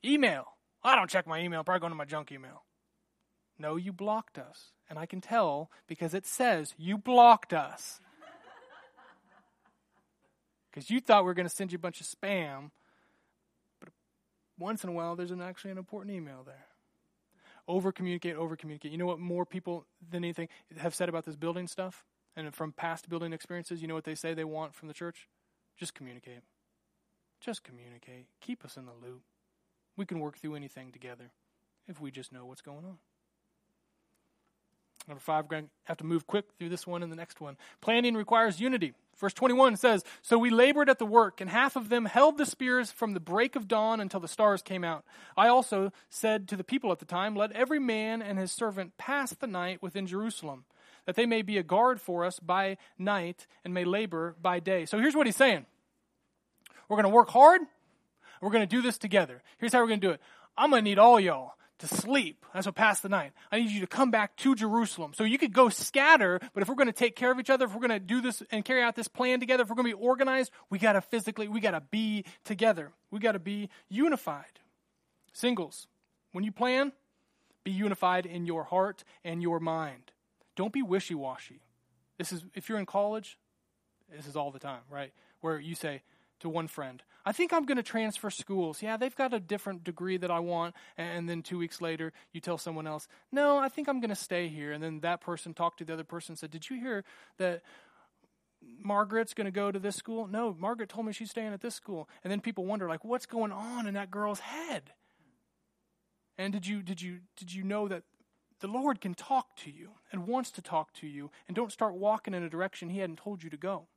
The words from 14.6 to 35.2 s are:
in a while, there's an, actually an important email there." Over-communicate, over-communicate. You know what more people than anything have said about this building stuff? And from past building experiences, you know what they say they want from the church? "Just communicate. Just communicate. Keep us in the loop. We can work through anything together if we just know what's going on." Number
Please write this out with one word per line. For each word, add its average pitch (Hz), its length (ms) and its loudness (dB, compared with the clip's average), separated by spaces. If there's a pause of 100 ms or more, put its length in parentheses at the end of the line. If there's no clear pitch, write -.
in 185 60 -8
a - 20 -8
while, 170 240 -6
there's 175 140 -8
an, 180 100 -8
actually 185 300 -14
an 185 80 -10
important 202 360 -12
email 143 300 -14
there." 135 240 -20 (1000)
Over-communicate, 180 680 -4
over-communicate. 156 560 -10
You 160 60 -8
know 175 80 -4
what 175 120 -4
more 175 280 -6
people 175 400 -10 (200)
than 170 180 -8
anything 170 260 -8 (260)
have 160 180 -6
said 180 140 -4
about 165 160 -6
this 156 120 -14
building 170 320 -6
stuff? - 360 -12 (320)
And 156 180 -12
from 156 180 -10
past 165 360 -8
building 165 240 -8
experiences, 170 480 -12
you 160 80 -10
know 160 60 -6
what 160 100 -8
they 156 120 -8
say 165 180 -6
they 160 100 -8
want 156 300 -10
from 160 140 -20
the 151 60 -16
church? - 320 -14 (500)
"Just - 180 -14
communicate. 123 480 -20 (1000)
Just - 220 -10
communicate. 123 640 -20 (140)
Keep - 220 -12
us - 140 -20
in 131 80 -18
the 123 80 -20
loop. 123 320 -20 (720)
We 196 80 -8
can 170 160 -10
work 147 160 -10
through 151 200 -12
anything 135 360 -18
together 123 400 -20 (540)
if 170 120 -16
we 147 120 -12
just 131 200 -18
know 127 140 -20
what's 127 180 -20
going 147 220 -18
on." 185 140 -18 (2000)
Number 143 120 -16